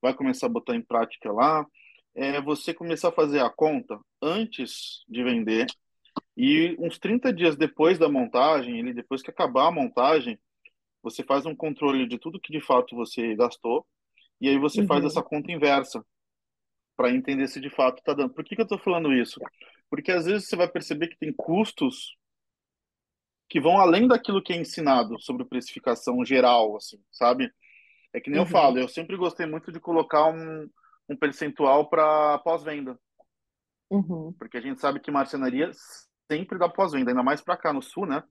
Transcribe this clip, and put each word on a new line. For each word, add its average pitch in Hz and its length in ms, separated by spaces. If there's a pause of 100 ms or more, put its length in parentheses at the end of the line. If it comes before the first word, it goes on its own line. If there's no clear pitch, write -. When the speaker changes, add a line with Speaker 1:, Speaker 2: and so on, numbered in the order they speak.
Speaker 1:
vai 131 120
começar 131 320
a 120 40
botar 117 260
em 117 60
prática 117 500
lá, 151 340 (480)
é 139 260
você 147 340
começar 165 360
a - 20
fazer 147 280
a 120 100
conta 151 480 (240)
antes 170 880
de 120 160
vender 113 500 (640)
e 156 420
uns 165 200
trinta 247 340
dias 165 240
depois 156 420
da 160 100
montagem, 127 720
ele, 120 160
depois 127 280
que - 80
acabar 139 380
a 170 40
montagem, 147 680 (640)
você 120 220
faz 139 220
um 160 100
controle 139 520
de 117 100
tudo 165 220
que - 120
de 156 80
fato 123 360
você 117 400
gastou 120 500 (540)
e 135 80
aí 139 100
você 151 240
faz 147 220
Speaker 2:
Uhum. - 20
Speaker 1:
essa 151 160
conta 151 300
inversa 139 520 (920)
pra 123 160
entender 135 360
se 139 120
de 139 100
fato 127 340
tá 151 100
dando. 139 200
Por 156 100
que - 120
que 226 60
eu 214 60
tô 196 100
falando 165 340
isso? 123 280 (500)
Porque 151 220
às 165 140
vezes 196 220
você - 80
vai 175 120
perceber 165 400
que - 100
tem 147 140
custos - 840 (1300)
que 165 120
vão 170 180
além 190 280
daquilo 220 360
que 185 100
é 170 40
ensinado 131 640
sobre 123 240
precificação 123 800
geral, 120 520
assim, - 220 (120)
sabe? 127 420 (600)
É 120 80
que - 100
nem 147 100
eu 175 60
Speaker 2:
Uhum. - 0
Speaker 1:
falo, 151 320
eu 127 100
sempre 170 280
gostei 175 300
muito 160 260
de 160 80
colocar 160 480
um, 160 400 (400)
um 143 80
percentual 147 760
pra 151 500
pós-venda. 147 580 (920)
Speaker 2:
Uhum. 170 480
Speaker 1:
Porque 226 180
a 120 40
gente 131 200
sabe 143 200
que - 100
marcenaria 139 600 (600)
sempre 175 280
dá 175 100
pós-venda, 147 420
ainda 127 120
mais 143 200
pra 175 140
cá 160 160
no 135 100
sul, 185 240
né? 151 240